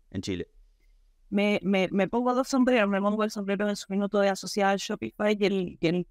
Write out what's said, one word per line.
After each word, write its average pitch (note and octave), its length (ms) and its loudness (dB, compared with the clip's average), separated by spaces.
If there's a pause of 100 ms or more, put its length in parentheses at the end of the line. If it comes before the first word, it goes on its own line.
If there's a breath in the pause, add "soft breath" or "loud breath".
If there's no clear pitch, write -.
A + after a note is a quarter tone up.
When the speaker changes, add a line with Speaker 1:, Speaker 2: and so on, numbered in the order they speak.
Speaker 1:
en F#2+ 120 -8
Chile? E2+ 260 -6 (800)
Speaker 2:
me, G3+ 320 0
me, F#3+ 300 0
me F#3+ 160 2
pongo B3 260 0
dos C4 140 0
sombreros. B3 420 2
Me G3 120 0
pongo G#3+ 220 0
el G#3+ 80 -2
sombrero G3+ 380 -2
en G3+ 60 -2
su - 140 -12
minuto G3+ 300 0
de G3 100 4
asociada G3 420 0
al G3 80 0
Shopify G#3+ 600 -2
y G3+ 60 2
el, F#3+ 340 0
y E3 80 0
el F3 240 0